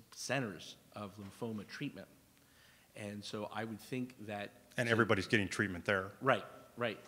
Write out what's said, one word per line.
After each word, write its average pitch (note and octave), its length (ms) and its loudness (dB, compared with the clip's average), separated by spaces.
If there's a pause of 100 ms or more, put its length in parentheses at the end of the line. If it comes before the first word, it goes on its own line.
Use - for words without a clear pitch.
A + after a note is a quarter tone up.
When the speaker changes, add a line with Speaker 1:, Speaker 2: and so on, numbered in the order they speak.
(140)
Speaker 1:
centers A#2 640 -4 (200)
of G#2 220 -8
lymphoma G#2 500 -6
treatment. - 400 -8 (880)
And G#2 280 -8
so - 300 -6
I G#2+ 100 -2
would A2 160 -6
think B2+ 360 -6 (120)
that G#2 240 -6 (260)
Speaker 2:
And B2 100 2
Speaker 1:
so A#2 40 6
Speaker 2:
everybody's A2 360 6
getting G2+ 200 6
treatment F#2 360 0
there. G2 280 2 (100)
Speaker 1:
Right, A#2 240 4 (320)
right, A2+ 300 -2